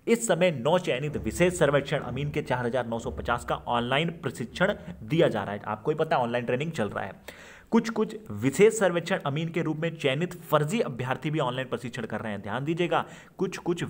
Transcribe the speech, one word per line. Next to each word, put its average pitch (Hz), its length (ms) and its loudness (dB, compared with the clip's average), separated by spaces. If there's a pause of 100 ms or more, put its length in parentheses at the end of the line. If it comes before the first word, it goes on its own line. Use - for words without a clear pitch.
इस 233 200 4
समय 180 260 4
नौ 143 260 2
चयनित 147 380 -2
विशेष 175 420 2
सर्वेक्षण 143 420 4
अमीन 135 300 -4
के 147 100 -2
चार 123 240 0
हजार 120 220 0
नौ 113 120 -2
सौ 120 120 -4
पचास 120 340 -2
का 156 120 -2
ऑनलाइन 120 560 0
प्रशिक्षण 160 600 -2 (300)
दिया 151 240 4
जा 107 160 0
रहा 98 100 -4
है। 104 80 -6
आपको 110 300 -2
ही 156 60 -2
पता 160 180 0
है 131 80 2
ऑनलाइन 120 220 0
ट्रेनिंग 131 260 0
चल 107 180 -2
रहा 107 160 -4
है। - 500 -16 (160)
कुछ 226 180 4
कुछ 214 260 -2 (160)
विशेष 135 480 4
सर्वेक्षण 175 400 2
अमीन 156 300 -2
के 170 120 -2
रूप 156 160 0
में 160 180 -2
चयनित 151 460 0
फर्जी 151 380 2
अभ्यर्थी 127 520 -4
भी 156 80 0
ऑनलाइन 127 280 -2
प्रशिक्षण 117 380 -6
कर 110 160 -6
रहे 113 100 -6
हैं। 98 100 -6
ध्यान 110 240 -4
दीजिएगा, 165 380 0 (340)
कुछ 185 200 -2
कुछ 170 320 -2